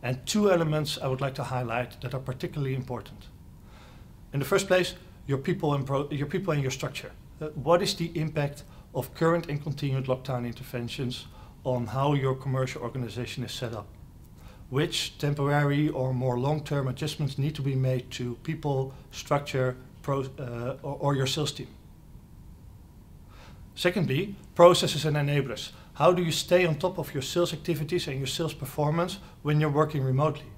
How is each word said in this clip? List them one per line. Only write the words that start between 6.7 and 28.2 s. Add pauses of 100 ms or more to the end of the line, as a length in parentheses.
structure. (280)
Uh,
what
is
the
impact (320)
of
current
and
continued
lockdown
interventions (360)
on
how
your
commercial
organization
is
set
up? (800)
Which
temporary
or
more
long-term
adjustments
need
to
be
made
to
people, (200)
structure, (260)
pro-, (140)
uh,
or,
or
your
sales
team? (2000)
Secondly, (200)
processes
and
enablers. (240)
How
do
you
stay
on
top
of
your
sales
activities
and
your